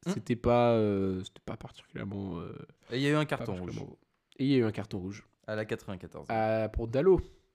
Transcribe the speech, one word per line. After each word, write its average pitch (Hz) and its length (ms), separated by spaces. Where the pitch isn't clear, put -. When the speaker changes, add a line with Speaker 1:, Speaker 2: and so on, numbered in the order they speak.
Speaker 1:
Hmm. 175 80
Speaker 2:
C'était 113 220
pas, 120 360
euh, 98 500
c'était - 220
pas 117 120
particulièrement, - 840
euh, 87 120
Speaker 1:
Et 117 60
il 135 60
y 143 40
a 143 40
eu 151 40
un 151 60
Speaker 2:
pas 151 40
Speaker 1:
carton 110 160
rouge. 90 80
Speaker 2:
particulièrement - 320
beau. - 60
Et 135 80
il 139 40
y 139 40
a 131 40
eu 117 60
un 107 80
carton 101 260
rouge. 98 280
Speaker 1:
À 110 80
la 107 100
quatre-vingt-quatorze. 92 640
Speaker 2:
Euh, 110 380
pour 117 200
Dalot. 165 320